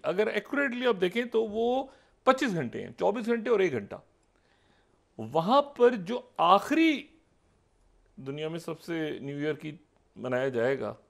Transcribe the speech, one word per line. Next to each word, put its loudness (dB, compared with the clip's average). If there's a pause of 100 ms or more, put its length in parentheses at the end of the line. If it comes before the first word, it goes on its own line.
अगर 0
एक्यूरेटली -4
आप 2
देखें -2
तो 0
वो -2 (320)
पच्चीस 2
घंटे -4
हैं, -12
चौबीस 2
घंटे -2
और 4
एक 2
घंटा। -8 (1120)
वहाँ 2
पर 4
जो -8
आखिरी 4 (1080)
दुनिया -8
में -8
सबसे -6
न्यू -8
ईयर -2
की -12 (380)
मनाया -2
जाएगा -2 (180)